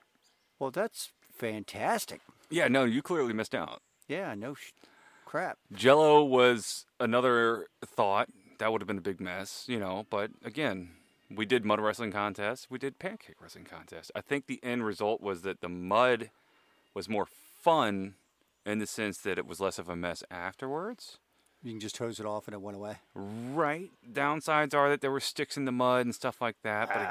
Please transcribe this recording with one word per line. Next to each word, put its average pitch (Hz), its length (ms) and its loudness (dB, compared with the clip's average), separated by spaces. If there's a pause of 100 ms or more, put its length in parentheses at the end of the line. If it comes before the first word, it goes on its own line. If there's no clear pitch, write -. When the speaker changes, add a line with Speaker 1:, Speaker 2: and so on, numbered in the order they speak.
(600)
Speaker 1:
well, 135 120 -2
that's 202 400 -4 (220)
fantastic. 110 880 -4 (280)
Speaker 2:
Yeah, 156 200 2
no, 131 160 6
you 120 160 2
clearly 143 320 0
missed 107 200 -4
out. 98 280 -6 (260)
Speaker 1:
Yeah, 160 260 -6
no 110 200 -8
sh-, - 180 -16 (540)
crap. 156 320 -4 (160)
Speaker 2:
Jell-O 151 500 8
was 123 600 4 (140)
another 117 680 4 (180)
thought. 104 440 2 (300)
That 110 120 2
would 110 80 0
have 101 80 -8
been 101 120 -2
a - 20 -16
big 92 180 -4
mess, 95 480 -8
you 123 120 -2
know, 98 300 -4
but 110 220 -2 (140)
again, 107 460 -4 (380)
we 107 160 -4
did 110 200 2
mud 107 160 4
wrestling 107 320 0
contest. 104 560 -4
We 127 100 -10
did 135 180 -6
pancake - 440 -14
wrestling - 240 -20
contest. - 500 -16
I 104 60 -6
think 139 260 -4
the 131 160 -8
end 123 220 -2
result 107 340 -2
was 95 220 -4
that 92 180 -6
the 90 100 -8
mud 110 600 2 (640)
was 95 160 -8
more 104 160 0
fun 104 880 0 (480)
in 104 140 -2
the 107 80 -2
sense 104 340 -4
that 92 200 -2
it - 80 -4
was 85 120 -12
less 95 200 -2
of 87 100 -10
a 87 60 -6
mess 87 340 -6
afterwards. 135 880 -10 (460)
Speaker 1:
You 123 80 -10
can 110 80 -10
just 104 180 -10
hose 113 220 -6
it 107 80 -8
off 104 200 -8
and 107 60 -12
it 101 80 -12
went 101 160 -12
away. 104 200 -10 (180)
Speaker 2:
Right. 139 760 -4 (220)
Downsides 151 640 0
are 143 140 6
that 143 120 2
there 139 80 0
were 135 100 -2
sticks - 380 -6
in 139 80 -2
the 131 60 -2
mud 127 340 4
and 120 80 -2
stuff - 280 -4
like 117 200 -4
that. 110 300 -2
Speaker 1:
Ah. - 20 0 (180)